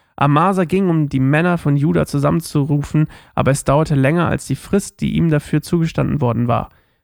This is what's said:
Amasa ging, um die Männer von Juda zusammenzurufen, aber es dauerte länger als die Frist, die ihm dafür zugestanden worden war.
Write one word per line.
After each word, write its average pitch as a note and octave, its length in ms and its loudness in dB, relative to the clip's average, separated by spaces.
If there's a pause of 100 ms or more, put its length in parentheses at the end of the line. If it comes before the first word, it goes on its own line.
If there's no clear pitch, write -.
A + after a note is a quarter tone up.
(160)
Amasa E3 480 2
ging, F3+ 260 0
um D#3 180 2
die C3+ 120 -2
Männer D#3 360 2
von C#3+ 200 0
Juda D#3 280 2
zusammenzurufen, D3 1000 0 (300)
aber - 160 0
es C#3 100 -2
dauerte D3+ 320 2
länger C#3+ 320 2
als - 200 -4
die C3+ 100 -4
Frist, - 440 -4
die - 140 -2
ihm E3 160 2
dafür D3+ 320 0
zugestanden D#3+ 580 -2
worden A#2+ 280 0
war. A#2 220 -2 (340)